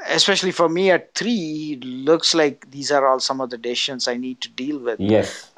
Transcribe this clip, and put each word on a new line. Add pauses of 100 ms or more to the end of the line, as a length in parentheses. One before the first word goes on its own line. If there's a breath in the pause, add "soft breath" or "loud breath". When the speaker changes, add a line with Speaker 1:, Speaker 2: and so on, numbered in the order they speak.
Speaker 1:
especially
for
me
at
three,
it
looks
like
these
are
all
some
of
the
decisions
I
need
to
deal
with.
Speaker 2:
Yes,